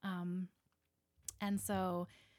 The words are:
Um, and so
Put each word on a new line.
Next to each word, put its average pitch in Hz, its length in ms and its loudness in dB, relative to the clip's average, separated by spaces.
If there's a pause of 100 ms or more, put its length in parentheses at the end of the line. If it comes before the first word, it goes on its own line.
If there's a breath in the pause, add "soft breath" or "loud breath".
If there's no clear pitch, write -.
Um, 180 440 0 (960)
and 202 180 2
so 185 480 0 (320 loud breath)